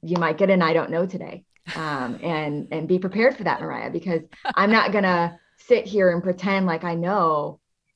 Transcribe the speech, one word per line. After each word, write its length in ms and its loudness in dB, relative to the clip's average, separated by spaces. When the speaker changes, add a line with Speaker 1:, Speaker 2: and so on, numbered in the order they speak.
Speaker 1:
you 160 -4
might 200 0
get 120 4
an 120 4
"I 100 2
don't 180 2
know" 160 0
today. 380 -12
Um, 460 -6
Speaker 2:
<laughs> 20 -20
Speaker 1:
and, 480 -4
and 180 -6
be 100 4
prepared 380 0
for 80 -8
that, 160 0
Mariah, 300 -8
because 320 -4
I'm 160 2
not 220 2
gonna 460 2
sit 300 2
here 260 4
and 100 0
pretend 440 0
like 180 -2
I 100 -2
know 640 0